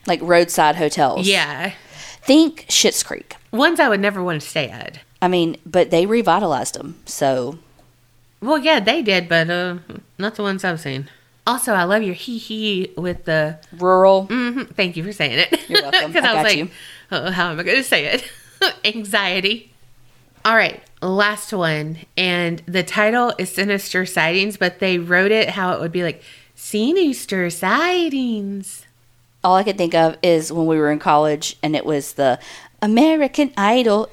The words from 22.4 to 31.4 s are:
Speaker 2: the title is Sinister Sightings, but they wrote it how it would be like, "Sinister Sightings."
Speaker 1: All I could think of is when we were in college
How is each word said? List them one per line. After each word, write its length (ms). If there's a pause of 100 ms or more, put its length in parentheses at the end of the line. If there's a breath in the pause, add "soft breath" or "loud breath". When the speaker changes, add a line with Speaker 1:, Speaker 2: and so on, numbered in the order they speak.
Speaker 2:
the 180
title 540
is 160
Sinister 520
Sightings, 500
but 240
they 180
wrote 340
it 180
how 240
it 80
would 100
be 120
like, 200 (320 loud breath)
"Sinister 920
Sightings." 1400 (580)
Speaker 1:
All 120
I 80
could 140
think 160
of 280
is 300
when 140
we 120
were 140
in 80
college 640